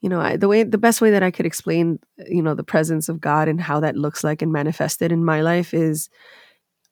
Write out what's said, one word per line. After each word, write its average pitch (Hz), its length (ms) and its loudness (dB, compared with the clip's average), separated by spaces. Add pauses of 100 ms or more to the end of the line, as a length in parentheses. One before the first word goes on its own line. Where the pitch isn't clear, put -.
you 196 80 -4
know, 175 120 0
I, - 160 0
the 196 120 2
way, 214 140 4
the 208 160 0
best 233 220 2
way 220 100 6
that 196 140 4
I 185 80 0
could 175 140 -4
explain, 165 520 -2 (280)
you 175 160 0
know, 156 120 0
the - 100 -6
presence 160 440 0
of 160 120 -8
God 156 280 2
and 160 120 -2
how 151 200 -2
that 151 160 -2
looks 151 260 -4
like 151 200 -2
and 156 100 0
manifested 160 580 -2
in 165 140 2
my 156 180 2
life 170 320 0
is 160 340 -2 (840)